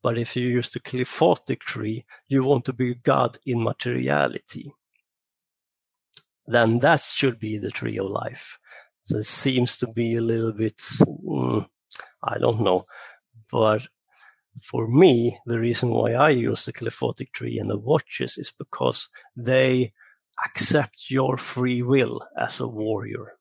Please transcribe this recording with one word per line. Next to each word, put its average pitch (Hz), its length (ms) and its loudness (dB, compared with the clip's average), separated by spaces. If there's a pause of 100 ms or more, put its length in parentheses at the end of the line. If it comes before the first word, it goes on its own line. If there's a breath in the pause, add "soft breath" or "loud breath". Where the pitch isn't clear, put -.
But 117 160 0
if 117 180 -4
you 123 120 0
use 120 220 0
the 120 100 -8
qliphothic - 800 0
tree, 113 440 -8 (240 loud breath)
you 135 160 2
want 131 220 2
to 135 60 -4
be 123 220 -2
God 123 520 0
in 117 160 0
materiality, - 1080 -2 (1700)
then 117 340 4
that 147 200 4
should 120 380 -2
be 107 200 -6
the 104 120 -6
tree 110 280 -6
of 98 120 -4
life. - 480 -8 (420 loud breath)
So - 180 -4
it 104 80 -4
seems 127 520 4
to - 80 -2
be 117 300 -2
a 117 40 0
little 113 320 0
bit, 107 260 -2
mm, - 880 0 (580 loud breath)
I - 140 -4
don't 113 220 2
know. 92 240 2 (680 loud breath)
But 110 360 2 (760 soft breath)
for 117 280 -6
me, 120 580 6
the 117 140 -2
reason 117 300 0
why 113 220 2
I 139 180 4
use 117 340 0
the 120 80 -8
qliphothic 117 600 -6
tree 120 260 -6
and 101 120 -4
the 104 80 -4
Watchers - 600 -2
is - 180 -10
because - 520 -4 (280 loud breath)
they 127 560 2 (540 soft breath)
accept - 640 0
your 131 260 0
free 123 460 -2
will 123 440 2 (120)
as - 220 -2
a 120 80 -4
warrior. 107 720 -6